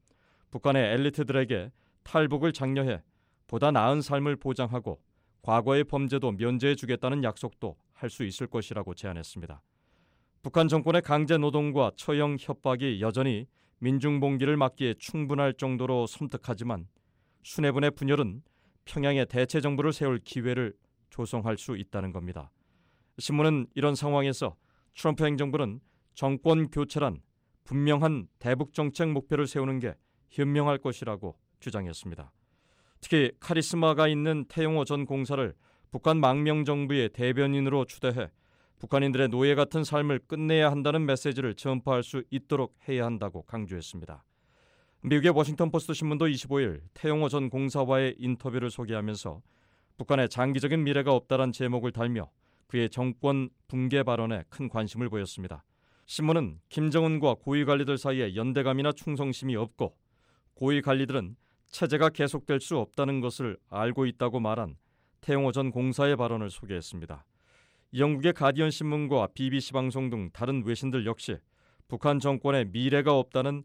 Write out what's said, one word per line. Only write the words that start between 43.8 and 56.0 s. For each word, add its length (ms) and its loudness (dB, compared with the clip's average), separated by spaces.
미국의 300 4
워싱턴 380 2
포스트 220 -2
신문도 360 0
이십오 320 -2
일 200 -2
태용호 340 0
전 220 -2
공사와의 680 0
인터뷰를 520 -4
소개하면서 720 -6
북한의 320 2
장기적인 520 0
미래가 300 2
없다란 400 2
제목을 400 -2
달며 380 -4
그의 200 0
정권 600 0
붕괴 340 2
발언에 460 -2
큰 220 -8
관심을 400 -4
보였습니다. 520 -8